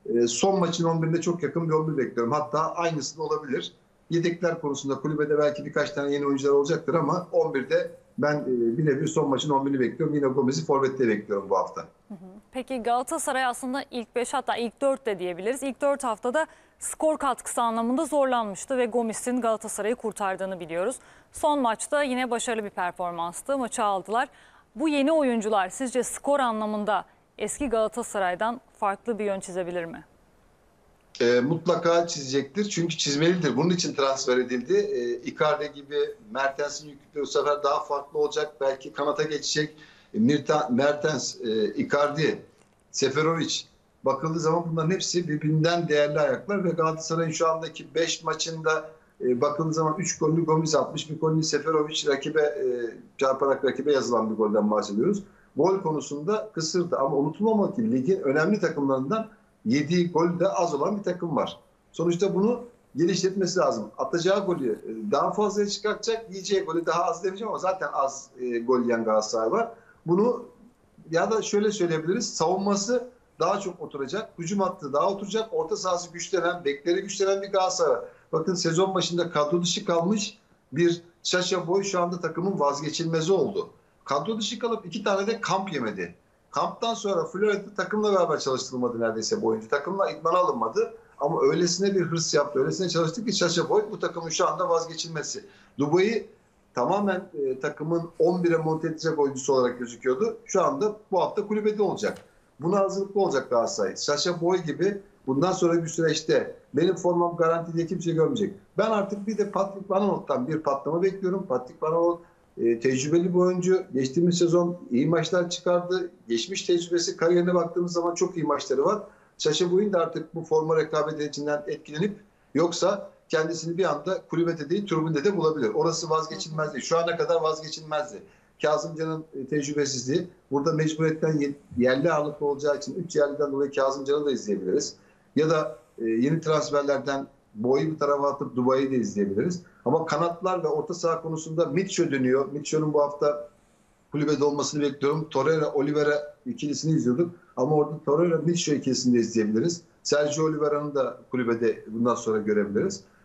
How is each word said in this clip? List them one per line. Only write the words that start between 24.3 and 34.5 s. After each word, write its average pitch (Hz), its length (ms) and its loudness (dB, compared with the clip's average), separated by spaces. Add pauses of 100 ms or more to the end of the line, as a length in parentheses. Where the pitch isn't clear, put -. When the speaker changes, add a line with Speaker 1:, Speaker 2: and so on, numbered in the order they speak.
Speaker 2:
Bu 285 140 0
yeni 285 240 4
oyuncular 220 560 2
sizce 247 340 -2
skor 277 380 0
anlamında 214 640 -2 (340)
eski 226 300 -4
Galatasaray'dan 220 920 -2 (180)
farklı 202 400 -2
bir 214 60 -2
yön 196 160 -2
çizebilir 175 440 -6
mi? 160 200 -12 (1160)
Speaker 1:
E, 123 200 4
mutlaka 170 640 2
çizecektir. 139 640 -4
Çünkü 165 280 -2
çizmelidir. 151 600 2
Bunun 165 140 4
için 160 240 -2
transfer 135 440 2
edildi. 123 360 -2